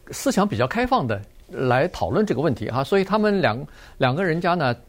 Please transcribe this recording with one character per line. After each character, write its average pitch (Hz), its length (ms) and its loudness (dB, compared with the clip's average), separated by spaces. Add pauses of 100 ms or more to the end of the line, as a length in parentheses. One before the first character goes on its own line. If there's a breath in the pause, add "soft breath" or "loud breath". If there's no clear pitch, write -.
思 262 220 -2
想 202 160 2
比 156 100 -4
较 120 80 2
开 240 220 -2
放 240 180 0
的 104 160 -4 (280)
来 135 400 2
讨 87 200 -4
论 185 160 2
这 - 80 -2
个 117 80 0
问 151 140 0
题 110 160 -6
哈。 123 120 -2
所 196 140 0
以 196 60 2
他 190 160 0
们 208 200 2
两， 127 240 0 (340 loud breath)
两 131 180 2
个 185 80 -2
人 170 180 0
家 175 140 2
呢 135 180 0 (160)